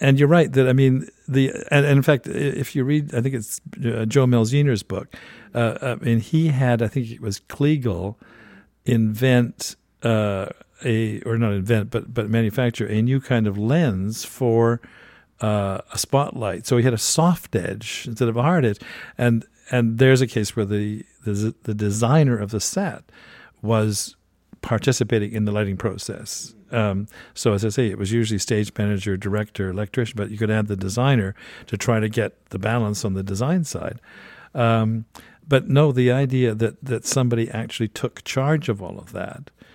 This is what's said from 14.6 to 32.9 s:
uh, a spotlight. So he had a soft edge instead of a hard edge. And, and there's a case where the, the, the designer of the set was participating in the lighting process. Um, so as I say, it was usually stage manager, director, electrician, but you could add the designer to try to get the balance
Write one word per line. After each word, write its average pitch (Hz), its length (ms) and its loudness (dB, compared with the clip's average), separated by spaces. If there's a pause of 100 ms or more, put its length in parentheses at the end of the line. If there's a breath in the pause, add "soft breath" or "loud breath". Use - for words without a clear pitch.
uh, 101 380 0 (120)
a - 60 -8
spotlight. 120 680 -2
So 127 120 2
he 117 60 4
had 127 100 2
a 110 40 -2
soft - 580 0
edge 101 520 -6
instead 117 220 -2
of 113 80 -2
a 120 40 0
hard 156 240 2
edge. 104 140 0 (380 loud breath)
And, 117 280 2 (260)
and 117 260 2
there's 131 240 6
a 127 60 2
case 110 280 -4
where 107 100 0
the, 104 400 -4 (200)
the, 107 280 -2 (100)
the 113 100 -4
designer 117 640 2
of 104 140 -6
the 107 100 -2
set - 420 -6 (580 loud breath)
was 107 540 0 (460)
participating 113 720 0
in 107 100 0
the 104 80 0
lighting 104 240 0
process. - 800 -8 (160)
Um, 104 360 0 (260 loud breath)
so - 180 0
as 101 140 0
I 110 40 0
say, 120 180 0
it 98 100 -4
was 101 160 -2
usually 110 260 0
stage 104 380 -2
manager, 101 400 -2
director, 101 520 -4
electrician, 107 460 -4
but 101 140 -6
you 107 80 -10
could 107 140 0
add 107 160 0
the 101 100 -4
designer 104 580 0 (320 loud breath)
to - 80 -6
try 110 240 0
to 107 80 0
get 104 440 -4
the 95 80 -8
balance 107 440 -2